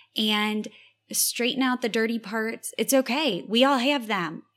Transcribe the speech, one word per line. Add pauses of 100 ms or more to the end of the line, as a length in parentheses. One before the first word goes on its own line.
(180)
and (460)
straighten
out
the
dirty
parts.
It's
okay.
We
all
have
them. (120)